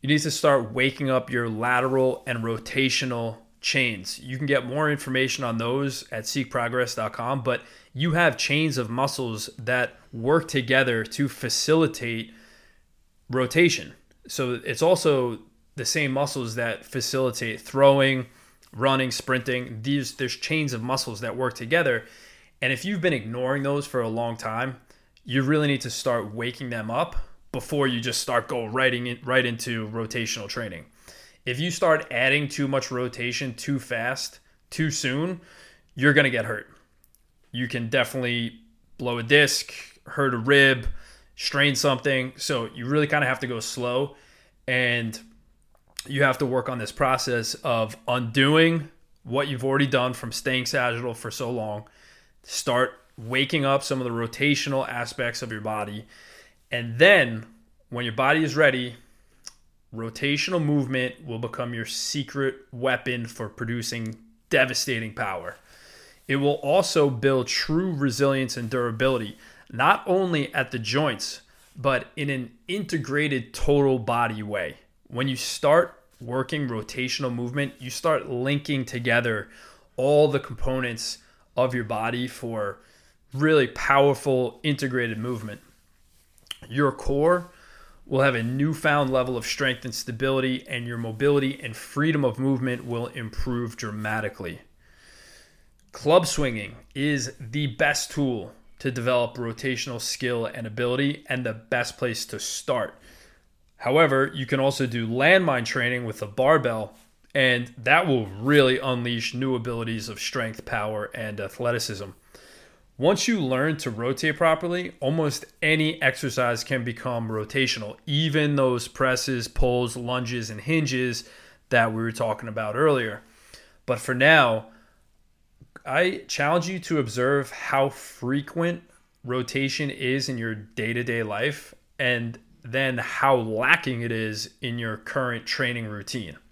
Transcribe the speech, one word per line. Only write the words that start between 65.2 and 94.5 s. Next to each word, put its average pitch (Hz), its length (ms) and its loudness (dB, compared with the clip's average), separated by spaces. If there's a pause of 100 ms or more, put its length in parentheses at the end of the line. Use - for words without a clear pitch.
It 139 80 2
will 143 260 4
also 151 480 4
build 127 380 2
true 175 440 0
resilience 135 640 0
and 117 140 -4
durability, 120 640 0 (320)
not 151 380 2
only 180 480 2
at 131 160 0
the 127 80 -4
joints, 117 640 -2 (360)
but 127 380 0
in 143 160 -2
an 127 220 -4 (160)
integrated 147 840 -2
total 139 460 4
body 113 420 0
way. 98 360 -6 (320)
When 127 180 -4
you 131 80 -2
start - 640 2 (200)
working 131 480 -4
rotational 123 640 -4
movement, 127 460 -4
you 127 100 -10
start 156 400 0
linking 135 540 -2
together 117 640 0 (480)
all 147 320 6
the 139 100 0
components 123 800 -4 (380)
of 123 180 2
your 120 80 -2
body 113 460 -4
for 110 500 -6 (560)
really 147 320 4
powerful 135 960 2
integrated 127 560 -2
movement. 107 420 -6 (1080)
Your 135 220 2
core 165 580 2 (560)
will 131 160 2
have 139 120 6
a 113 80 0
newfound 147 680 2
level 127 260 0
of 113 80 -6
strength 127 400 -2
and 120 100 -10
stability, 131 760 -2
and 120 180 -6
your 120 120 -6
mobility 135 640 2
and 113 140 -8
freedom 147 480 0
of 113 140 0
movement 131 480 0
will 120 220 -4
improve 120 680 -4
dramatically. 107 840 -6 (1300)